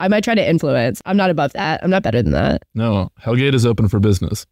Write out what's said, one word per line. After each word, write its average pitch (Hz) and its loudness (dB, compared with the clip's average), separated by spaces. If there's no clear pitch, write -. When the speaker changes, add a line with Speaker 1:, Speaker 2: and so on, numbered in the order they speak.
Speaker 1:
I 185 0
might 208 2
try 233 -2
to 208 0
influence. 131 0
I'm 190 -2
not 190 2
above 147 -2
that. - -4
I'm 175 0
not 190 2
better 123 0
than 78 0
that. 90 0
Speaker 2:
No, 104 -2
Hellgate 127 0
is 123 2
open 110 2
for 104 0
business. 98 0